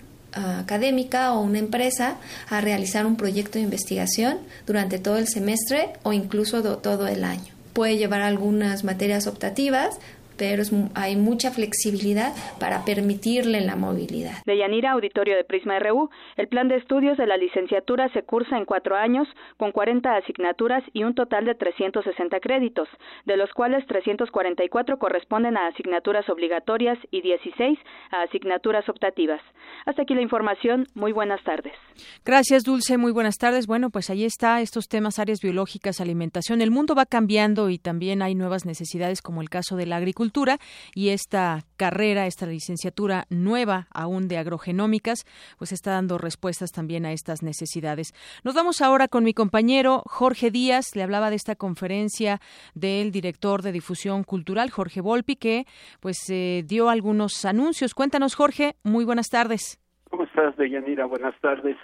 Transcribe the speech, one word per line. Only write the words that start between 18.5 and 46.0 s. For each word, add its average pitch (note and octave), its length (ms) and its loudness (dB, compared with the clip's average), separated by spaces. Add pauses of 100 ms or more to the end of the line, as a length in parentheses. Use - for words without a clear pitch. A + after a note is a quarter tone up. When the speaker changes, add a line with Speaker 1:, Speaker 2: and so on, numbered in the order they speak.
Speaker 2:
en G3+ 60 -4
cuatro F#3+ 320 0
años, A#3+ 320 2 (300)
con G#3 120 -2
cuarenta A#3 460 2
asignaturas A3+ 680 0 (100)
y G#3+ 120 -2
un A#3+ 100 0
total A#3+ 300 0
de A#3 100 0
trescientos F#3+ 500 -2
sesenta F3+ 360 -2
créditos, A#3+ 480 0 (380)
de G3+ 100 2
los G3 160 0
cuales B3+ 340 0
trescientos G#3 460 -2
cuarenta F3+ 320 0
y F3+ 40 2
cuatro B3+ 300 0
corresponden A3 580 0
a F3 120 0
asignaturas G3+ 600 -2
obligatorias G3+ 680 0 (140)
y F#3+ 80 -2
dieciséis F3+ 580 0 (320)
a F3+ 120 -2
asignaturas G3 640 -2
optativas. E3 520 0 (460)
Hasta C#4+ 160 0
aquí C4 140 0
la B3 60 2
información. A#3 760 0
Muy G#3 160 -2
buenas G#3 320 -2
tardes. - 300 -6 (500)
Speaker 3:
Gracias, C4 400 6
Dulce. B3+ 340 2
Muy A#3+ 140 2
buenas G#3+ 260 0
tardes. A#3+ 300 2
Bueno, A#3 220 0
pues G3+ 200 -4
ahí G3+ 140 -2
está A#3 360 2
estos A3 280 -4
temas, G#3+ 320 -2
áreas G#3+ 200 -2
biológicas, F#3+ 600 -2
alimentación. F3 600 -2
El A3 120 4
mundo D4 240 2
va C4 100 6
cambiando G#3+ 640 2
y F3+ 80 -2
también F3+ 420 -2
hay F#3+ 140 0
nuevas F#3 320 -2
necesidades, F3 560 -6
como E3 180 -8
el D#3 80 -8
caso F3+ 280 -6
de F3 100 -2
la E3+ 100 -2
agricultura, F#3 280 -2 (720)
y G3 160 2
esta F3+ 540 0 (120)
carrera, G3 500 0
esta F3 200 -6
licenciatura F3+ 800 -4
nueva F#3+ 640 0
aún F#3 340 -4
de F3 120 -2
agrogenómicas, G3 880 -2 (320)
pues E3+ 120 -10
está G3 200 -6
dando F#3 260 0